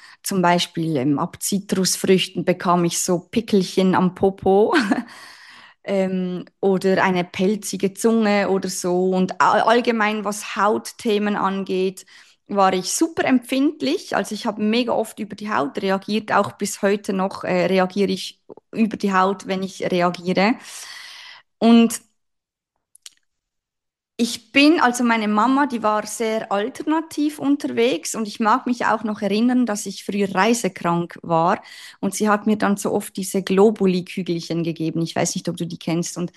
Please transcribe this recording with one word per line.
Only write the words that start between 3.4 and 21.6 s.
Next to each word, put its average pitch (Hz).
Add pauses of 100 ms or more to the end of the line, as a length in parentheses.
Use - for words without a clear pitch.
am 180
Popo, 196
<laughs> -
ähm, 185 (140)
oder 190
eine 185
pelzige 190
Zunge 208
oder 190
so. 185
Und 185
a-, 156
allgemein, 226
was 208
Hautthemen 208
angeht, 190 (420)
war 190
ich 185
super 330
empfindlich. 269
Also 202
ich 202
hab 220
mega 220
oft -
über 202
die 208
Haut 254
reagiert. 196
Auch 202
bis -
heute 208
noch, 190
äh, 180
reagiere 185
ich - (300)
über 214
die 196
Haut, 190
wenn 190
ich 185
reagiere. 180 (1040)
Und 226 (2250)